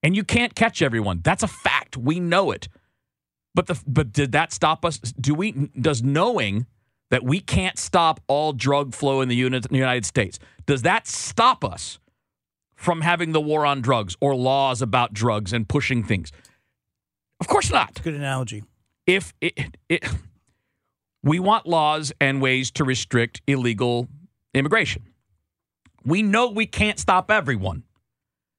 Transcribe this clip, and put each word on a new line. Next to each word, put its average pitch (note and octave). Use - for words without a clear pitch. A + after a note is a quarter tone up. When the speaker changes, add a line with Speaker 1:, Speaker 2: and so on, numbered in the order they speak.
Speaker 1:
And E3
you G#3
can't A#3+
catch -
everyone. G#2+
That's F#3
a G#3
fact. -
We D3
know F3
it. -
But F3+
the, D#3
but B2+
did C#3
that D#3
stop D#3+
us? E3
Do C3
we, G3
does C3
knowing C#3
that B2
we C#3
can't -
stop E3
all D3+
drug C3+
flow C3+
in C3
the B2
uni-, B2+
United C3
States, -
does C3+
that F#3
stop -
us -
from E3
having E3
the D#3
war D3+
on C#3
drugs A2+
or C#3
laws C3
about A#2+
drugs G#2+
and A2+
pushing B2+
things? F#2+
Of F3
course -
not. -
Speaker 2:
Good D#3+
analogy. C3
Speaker 1:
If F#3
it, -
it, -
we D3+
want G3
laws D#3
and C3+
ways C3
to D#3
restrict B2
illegal A#2+
immigration. E3
We F3
know A3
we G#3+
can't -
stop F#3
everyone, B2